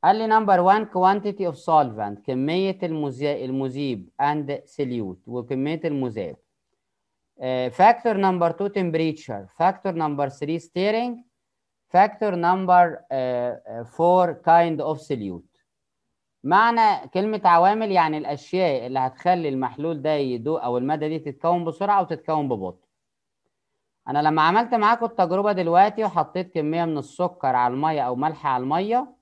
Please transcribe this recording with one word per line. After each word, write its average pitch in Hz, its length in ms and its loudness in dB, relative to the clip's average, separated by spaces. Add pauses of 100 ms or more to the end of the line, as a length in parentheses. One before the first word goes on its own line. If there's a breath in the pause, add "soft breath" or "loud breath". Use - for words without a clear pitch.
قال 190 120 6
لي 220 120 -2
number 214 320 4
one 202 340 4
quantity 196 580 0
of 139 140 -12
solvent، 110 600 0
كمية 170 580 -2
المزي-، 143 600 -4
المذيب 131 640 -6 (120)
and 143 300 -2
solute، 120 760 -8
وكمية 131 580 -6
المذاب. 117 500 -6 (1040)
آه، 127 300 -4
factor 226 460 4
number 180 380 0
two 202 160 -4
temperature، 160 760 -4 (160)
factor 190 320 -2
number 147 360 -4
three 151 300 -8
stirring، 220 560 -4 (800)
factor 202 400 2
number، 180 640 2 (120)
آه، 127 560 -4
آه، 113 160 -12
four 175 520 2
kind 165 460 2
of 143 200 -6
solute. 98 500 -8 (920)
معنى 214 640 2
كلمة 208 380 -4
عوامل 196 460 4
يعني 160 260 2
الأشياء 143 680 -2
اللي 131 120 -4
هتخلي 160 500 0
المحلول 139 520 -4
ده 151 120 0
يدوب 135 440 -2
أو 123 200 -4
المادة 147 300 -2
دي 156 120 -4
تتكون 165 460 -2
بسرعة 196 340 0
أو 185 40 0
تتكون 151 460 -4
ببطء. 95 380 -6 (1200)
أنا 143 140 -2
لما 156 200 2
عملت 220 320 2
معاكم 233 320 2
التجربة 196 460 0
دلوقتي 190 520 2
وحطيت 180 500 -4
كمية 165 320 -2
من 160 120 -4
السكر 147 580 -4
على 123 180 2
المية 151 280 -2
أو 127 140 -2
ملح 151 320 -4
على 127 160 0
المية 208 580 -2